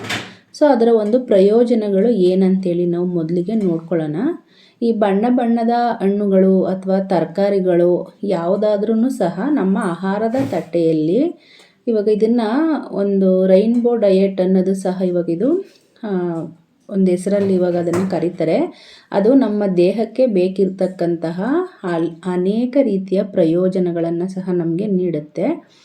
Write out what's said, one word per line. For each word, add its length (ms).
So 100
ಅದರ 240
ಒಂದು 280
ಪ್ರಯೋಜನಗಳು 880
ಏನಂತೇಳಿ 800
ನಾವು 200
ಮೊದಲಿಗೆ 480
ನೋಡ್ಕೊಳ್ಳೋಣ. 600
ಈ 100
ಬಣ್ಣ 360
ಬಣ್ಣದ 420
ಹಣ್ಣುಗಳು 600
ಅಥವಾ 360
ತರಕಾರಿಗಳು 1200
ಯಾವುದಾದ್ರೂ 840
ಸಹ 320
ನಮ್ಮ 300
ಆಹಾರದ 540
ತಟ್ಟೆಯಲ್ಲಿ, 1000
ಇವಾಗ 220
ಇದನ್ನ 320
ಒಂದು 560
ರೈನ್ಬೋ 500
ಡಯೆಟ್ 440
ಅನ್ನೋದು 340
ಸಹ 320
ಇವಾಗ 240
ಇದು, 300
ಆ, 40
ಒಂದು 200
ಹೆಸರಲ್ಲಿ 440
ಇವಾಗ 220
ಅದನ್ನ 340
ಕರೀತಾರೆ. 640
ಅದು 220
ನಮ್ಮ 280
ದೇಹಕ್ಕೆ 500
ಬೇಕಿರ್ತಕ್ಕಂತಹ 1160
ಅಲ್-, 280
ಅನೇಕ 580
ರೀತಿಯ 400
ಪ್ರಯೋಜನಗಳನ್ನ 1040
ಸಹ 240
ನಮ್ಗೆ 360
ನೀಡುತ್ತೆ. 800